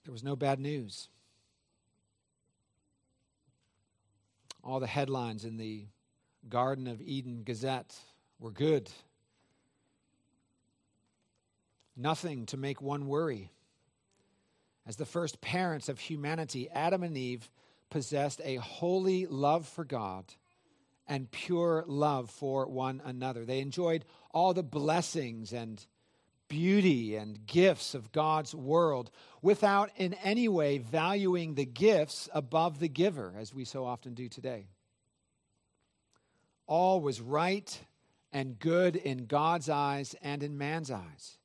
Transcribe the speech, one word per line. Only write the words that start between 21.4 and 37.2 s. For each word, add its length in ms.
love 440
for 360
one 380
another. 400
They 160
enjoyed 440
all 200
the 100
blessings 880
and 340
beauty 680
and 300
gifts 480
of 180
God's 420
world 560
without 560
in 180
any 340
way 300
valuing 760
the 100
gifts 680
above 460
the 80
giver, 500
as 160
we 100
so 220
often 280
do 140
today. 380
All 340
was 200